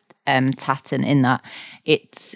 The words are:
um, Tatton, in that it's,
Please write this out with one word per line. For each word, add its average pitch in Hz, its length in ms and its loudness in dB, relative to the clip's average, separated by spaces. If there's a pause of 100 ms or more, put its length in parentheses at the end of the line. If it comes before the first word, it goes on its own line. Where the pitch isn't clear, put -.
(260)
um, 131 260 2
Tatton, 135 520 -4
in 139 180 4
that 123 200 2 (420)
it's, - 520 -2